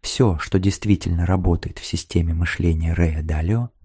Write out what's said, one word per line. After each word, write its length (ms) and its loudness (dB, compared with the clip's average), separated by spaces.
Всё, 360 2
что 220 0
действительно 640 2
работает 520 0
в 60 -14
системе 480 -2
мышления 640 0
Рэя 280 0
Далио 480 -2